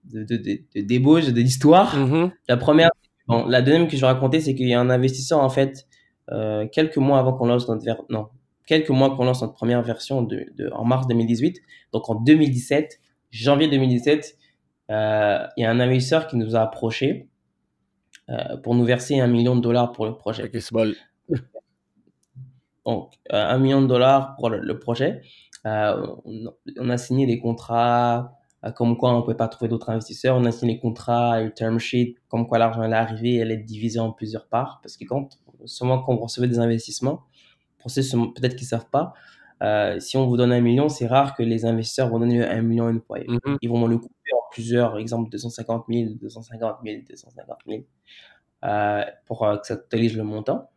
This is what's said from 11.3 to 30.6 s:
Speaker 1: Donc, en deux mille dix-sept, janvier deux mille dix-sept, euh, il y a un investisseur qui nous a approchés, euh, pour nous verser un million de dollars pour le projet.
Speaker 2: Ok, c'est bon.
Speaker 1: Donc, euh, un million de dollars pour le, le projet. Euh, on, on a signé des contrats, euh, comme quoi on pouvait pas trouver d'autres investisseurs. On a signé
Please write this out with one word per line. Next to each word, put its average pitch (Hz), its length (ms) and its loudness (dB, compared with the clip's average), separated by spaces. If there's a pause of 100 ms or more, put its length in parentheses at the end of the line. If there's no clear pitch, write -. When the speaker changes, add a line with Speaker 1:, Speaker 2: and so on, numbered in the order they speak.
Speaker 1:
Donc, 110 160 -6
en 113 60 -2
deux 123 220 6
mille 147 140 4
dix-sept, 143 480 -2 (320)
janvier 139 380 2
deux 143 80 2
mille 131 140 2
dix-sept, 143 480 0 (520)
euh, 107 540 0 (140)
il 117 60 0
y - 20 2
a 113 40 2
un 120 100 2
investisseur 131 480 2
qui 123 100 -2
nous 113 180 -2
a 113 40 4
approchés, 113 680 -4 (1000)
euh, - 320 -8
pour 117 120 -2
nous 120 120 2
verser 127 340 0
un 123 60 2
million 120 280 2
de 120 60 4
dollars 120 320 2
pour 110 140 -6
le 110 80 -6
projet. 110 300 -8
Speaker 2:
Ok, 104 100 -12
c'est - 180 -10
bon. 110 220 0 (1900)
Speaker 1:
Donc, 113 280 -6 (180)
euh, 104 120 2
un 120 140 2
million 135 240 4
de 131 60 4
dollars 135 480 4
pour 113 120 -2
le, 107 120 -2
le - 180 -6
projet. 127 420 -2 (460)
Euh, 107 400 -2 (180)
on, 110 280 -12 (260)
on 123 120 -2
a 123 60 2
signé 131 300 0
des 117 140 0
contrats, 120 920 0 (320)
euh, 117 60 -8
comme 117 260 0
quoi 123 160 2
on 120 100 2
pouvait 113 140 -4
pas 113 120 -2
trouver 113 200 -8
d'autres 113 220 -6
investisseurs. 120 460 -2
On 120 80 2
a 117 80 2
signé 117 220 -2